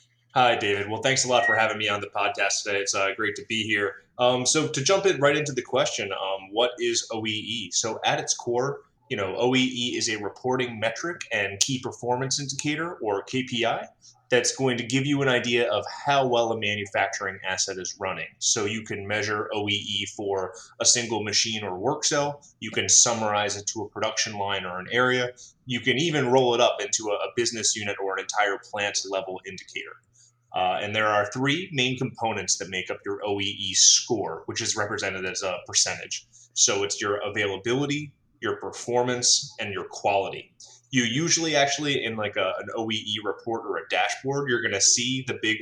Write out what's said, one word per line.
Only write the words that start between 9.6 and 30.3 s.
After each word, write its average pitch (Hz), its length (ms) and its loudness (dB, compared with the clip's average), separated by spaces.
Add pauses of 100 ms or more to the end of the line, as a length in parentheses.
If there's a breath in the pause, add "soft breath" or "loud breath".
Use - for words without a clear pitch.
E 123 360 -2
is 110 120 -2
a 104 140 -4
reporting 120 560 -4
metric 135 440 -4 (100)
and 101 260 -2
key 127 220 -4
performance 127 580 -4
indicator, 147 580 -6
or 101 260 -2
K 131 220 -4
P 117 200 -2
I, 120 240 -2 (400 soft breath)
that's - 260 4
going 131 220 0
to 117 80 -2
give 131 220 0
you 143 160 2
an 135 60 2
idea 120 440 2
of - 120 0 (220)
how 139 220 4
well 117 240 4
a 113 80 -2
manufacturing 101 800 -2 (100)
asset 92 300 -2
is 90 200 -8
running. 90 300 -6 (100)
So - 280 0
you 110 160 -2
can 101 260 -8
measure 104 460 -2
O 107 140 -2
E 101 40 0
E 101 420 -4
for 98 380 -2 (280 loud breath)
a 117 40 -2
single 117 400 2
machine 107 400 0
or 92 140 -4
work 139 260 -2
cell. 147 380 0 (180)
You 110 100 -8
can 101 200 -2
summarize 104 640 4
it 101 120 -10
to 107 140 -6
a - 60 -6
production 107 500 -2
line 98 280 -2
or 90 120 -6
an 90 140 -8
area. 127 380 2 (340 loud breath)
You 120 160 -2
can 117 180 2
even 151 300 2
roll 123 260 6
it 120 60 4
up 110 220 6
into 104 260 -2
a, 101 60 2
a 98 220 -2
business 117 380 0
unit 101 300 -4
or 95 140 -2
an - 20 -4
entire 98 380 0 (120)
plant 101 280 -2 (120)
level 95 380 -4
indicator. - 480 -12 (560 soft breath)